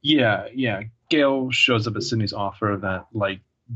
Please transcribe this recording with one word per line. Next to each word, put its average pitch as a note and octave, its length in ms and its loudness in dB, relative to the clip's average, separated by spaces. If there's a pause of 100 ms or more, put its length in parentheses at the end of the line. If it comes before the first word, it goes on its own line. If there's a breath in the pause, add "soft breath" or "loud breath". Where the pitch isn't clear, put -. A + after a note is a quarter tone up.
Yeah, A#2 520 2
yeah. A2+ 300 -2 (260)
Gail C3+ 420 2
shows B2 360 2
up A2 80 -4
at - 80 -4
Sydney's G#2+ 300 -2
offer G2+ 480 -2
that, F#2+ 320 -6
like, G2 280 -2 (340)